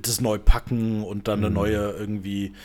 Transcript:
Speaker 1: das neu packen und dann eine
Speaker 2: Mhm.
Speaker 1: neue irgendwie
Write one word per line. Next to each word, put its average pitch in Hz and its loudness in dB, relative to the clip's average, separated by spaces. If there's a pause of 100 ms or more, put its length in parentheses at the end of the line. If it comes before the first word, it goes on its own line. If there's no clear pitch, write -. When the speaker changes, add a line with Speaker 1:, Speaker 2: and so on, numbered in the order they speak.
Speaker 1:
das 113 -2
neu 110 0
packen 110 4
und 104 -8
dann 107 0
eine 104 2
Speaker 2:
Mhm. 87 2
Speaker 1:
neue 104 0
irgendwie 101 -6 (120)